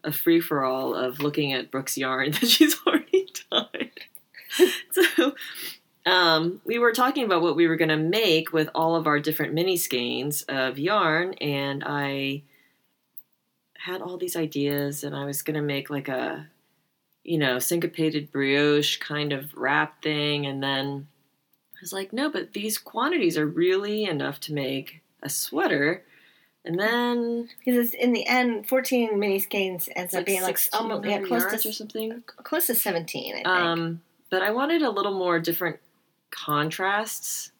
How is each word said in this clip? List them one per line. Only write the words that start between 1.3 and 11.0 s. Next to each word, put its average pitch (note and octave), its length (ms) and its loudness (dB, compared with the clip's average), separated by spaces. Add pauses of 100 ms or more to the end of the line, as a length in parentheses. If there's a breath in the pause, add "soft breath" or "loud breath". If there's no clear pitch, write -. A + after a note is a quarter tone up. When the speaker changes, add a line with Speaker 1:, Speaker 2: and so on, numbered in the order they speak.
Speaker 1:
at B2 180 -4
Brooke's - 260 -4
yarn C3+ 340 0
<laughs> - 0 -
that A#3 160 0
she's D4+ 280 6 (120)
already F#4 420 2 (220)
dyed. - 400 -4 (640 loud breath)
<laughs> F4+ 140 8 (200)
So, D#4+ 440 4 (720 loud breath)
um, F3 600 4
we A#3+ 140 -2
were A#3 140 6
talking B3+ 320 2
about F3+ 160 4
what E3+ 140 2
we E3+ 120 6
were D#3+ 80 2
gonna D#3 220 2
make E3 560 2
with D#3 200 2
all E3 220 2
of D#3+ 120 0
our D3 120 4
different D3+ 340 -2
mini F3 240 0
skeins B2 640 -2
of C3 360 -2
yarn, F3+ 560 2